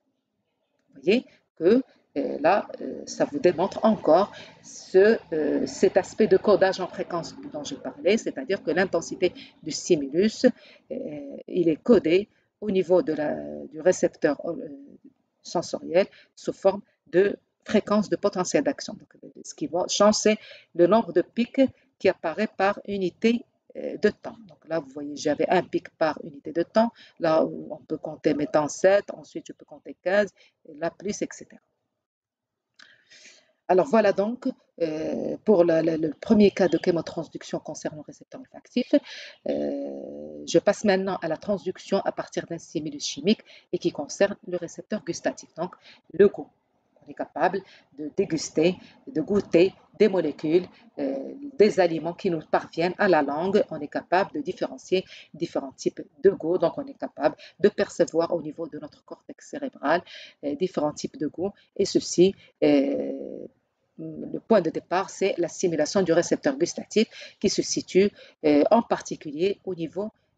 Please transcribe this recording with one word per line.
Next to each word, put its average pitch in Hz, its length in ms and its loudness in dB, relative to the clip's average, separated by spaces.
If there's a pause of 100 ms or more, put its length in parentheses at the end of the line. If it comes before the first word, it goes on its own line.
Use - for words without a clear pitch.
(920)
Vous - 80 -20
voyez 214 240 2 (300)
que, 208 260 4 (360)
euh, 139 220 -4
là, 170 280 2 (140)
euh, - 260 -10
ça - 180 -2
vous 143 140 -6
démontre 175 440 0
encore 190 480 4 (320)
ce, 208 540 4 (160)
euh, 147 320 0
cet - 320 2
aspect 190 300 0
de 185 100 6
codage 190 420 4
en 180 80 -4
fréquence - 480 -8 (160)
dont 147 120 -10
j'ai 139 140 -10
parlé, 151 400 0
c'est-à-dire 170 460 -6
que 170 60 -6
l'intensité 175 640 0 (300)
du 156 80 -8
stimulus, 165 720 0 (460)
euh, 143 460 -12 (100)
il 170 220 0
est 147 120 0
codé 185 480 4 (320)
au 214 80 -6
niveau 180 320 2
de 156 120 -2
la, 202 220 -4 (360)
du 156 100 -14
récepteur, 165 640 0
euh, 165 240 -8 (720)
sensoriel 165 640 -2 (300)
sous - 180 -8
forme 202 280 0 (260)
de 196 300 2 (260)
fréquence 208 460 0
de 170 60 -2
potentiel 180 480 -2
d'action. - 300 -6
Donc, - 160 -20 (140)
euh, - 40 -20 (160)
ce - 120 -18
qui 165 100 -8
va, 156 220 -4
change, 214 280 4
c'est 214 220 2 (380)
le 170 100 6
nombre 180 280 4
de 170 100 2
pics - 380 -2 (360)
qui - 100 0
apparaît 175 480 -2
par 196 320 0
unité, 202 560 0 (320)
euh, - 220 -8
de 214 120 2
temps. - 280 -14 (100)
Donc - 200 -20
là, 165 120 -4
vous 139 80 -14
voyez, 147 280 -12
j'avais 147 340 -2
un 175 120 2
pic - 280 -6
par 156 340 -2
unité 151 280 -16
de 170 120 -2
temps. 226 280 2 (280)
Là, 160 260 2
où 160 260 -10
on - 60 -14
peut - 200 -10
compter, 151 360 -2
mettons, 147 340 0
sept, 196 460 0
ensuite 151 340 -16
je 147 60 -18
peux - 120 -20
compter 147 360 -20
quinze, 196 280 0 (380)
et 160 80 -20
là 160 140 -6
plus, 185 320 -10
et 160 100 -6
cetera. - 280 -20 (2000)
Alors 180 180 4
voilà 202 280 4
donc, 220 340 -2 (340)
euh, 156 640 -6
pour 180 180 6
le, 160 180 4
le, 160 160 0
le 160 160 -2
premier 208 360 6
cas 185 180 2
de 165 160 2
chémotransduction 165 760 -4
concernant 156 380 -12
le 147 100 -16
récepteur - 340 -20
olfactif. - 540 -4 (520)
Euh, 73 1000 -8
je 165 100 4
passe 202 280 0
maintenant 190 360 0
à 170 60 -6
la 156 100 -4
transduction 190 600 -4
à - 120 -4
partir - 360 -8
d'un 165 100 -10
stimulus 151 480 -10
chimique 165 360 -2 (300)
et 175 60 -4
qui 165 140 -2
concerne 196 460 -4 (100)
le 180 100 -6
récepteur 170 460 -10
gustatif, - 520 -8
donc 175 200 -8 (380)
le 190 140 6
goût. - 200 -2 (580)
On 143 60 -20
est - 40 -18
capable 175 460 -2 (360)
de 147 180 -10
déguster, 160 600 0 (300)
de 160 140 -4
goûter 190 520 2 (240)
des 214 100 6
molécules, 175 600 0 (320)
euh, 135 340 -6 (240)
des 196 220 4
aliments 165 340 0
qui - 160 -4
nous 160 120 -2 (100)
parviennent 175 480 -2
à 208 80 2
la 156 160 4
langue. 185 480 0
On 156 100 -10
est 147 60 -10
capable 175 460 -2
de 151 80 -6
différencier 175 640 -4 (280)
différents 139 380 -6
types - 300 -6 (220)
de 196 60 8
goût. 175 300 -2
Donc, 165 180 0
on 139 80 -8
est 139 120 -18
capable 139 380 -4 (240)
de 196 100 4
percevoir 165 640 -2
au 165 100 -2
niveau 151 240 -10
de 151 100 -14
notre 151 280 -16
cortex - 440 -20
cérébral, 143 540 -2 (400)
euh, 147 120 -4
différents 151 380 -2
types - 240 -10
de 151 100 -6
goût. 180 240 -6 (240)
Et 196 100 2
ceci, - 500 2 (280)
euh, 139 800 0 (520)
le 156 420 -10
point 208 220 4
de 160 80 0
départ, 175 400 -4
c'est - 300 -2
la 165 80 0
stimulation 165 560 -2
du 165 100 2
récepteur 156 440 0
gustatif 175 500 -2 (320)
qui 202 100 0
se 160 140 -2
situe, 190 480 0 (340)
euh, 147 240 6
en 226 140 4
particulier 175 840 -6
au 190 80 -6
niveau 170 380 -8 (260)